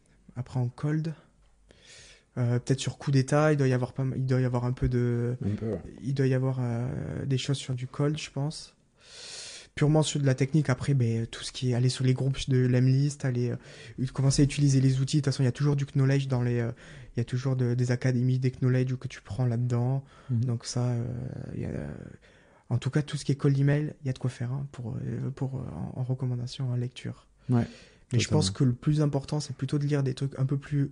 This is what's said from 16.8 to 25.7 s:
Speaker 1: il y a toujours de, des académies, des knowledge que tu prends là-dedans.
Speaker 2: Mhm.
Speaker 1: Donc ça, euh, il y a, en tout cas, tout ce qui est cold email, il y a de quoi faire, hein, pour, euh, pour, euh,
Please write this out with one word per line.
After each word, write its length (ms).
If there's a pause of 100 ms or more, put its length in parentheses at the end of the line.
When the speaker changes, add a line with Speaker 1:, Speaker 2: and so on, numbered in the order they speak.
Speaker 1:
il 60
y 20
a 20
toujours 320
de, 180
des 160
académies, 480
des 140
knowledge 440
que 120
tu 120
prends 240
là-dedans. 580 (280)
Speaker 2:
Mhm. 160
Speaker 1:
Donc 180
ça, 240
euh, 160 (500)
il 60
y 60
a, 40 (1000)
en 80
tout 100
cas, 140
tout 160
ce 80
qui 60
est 40
cold 220
email, 440
il 40
y 40
a 40
de 40
quoi 120
faire, 200
hein, 220
pour, 240
euh, 380
pour, 220
euh, 40 (340)